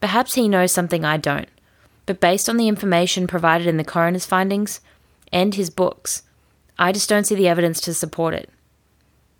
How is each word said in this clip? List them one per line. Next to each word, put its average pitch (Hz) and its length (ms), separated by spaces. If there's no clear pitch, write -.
Perhaps 220 340
he 240 120
knows 180 240
something 170 340
I 156 120
don't, 147 320
but 190 140
based 185 280
on 233 80
the 226 120
information 180 580
provided 170 400
in 160 120
the 156 60
coroner's 175 420
findings 196 540
and 190 240
his 185 140
books, - 520
I 180 140
just 202 160
don't 208 160
see 214 100
the 190 140
evidence 170 320
to 165 140
support 160 380
it. - 160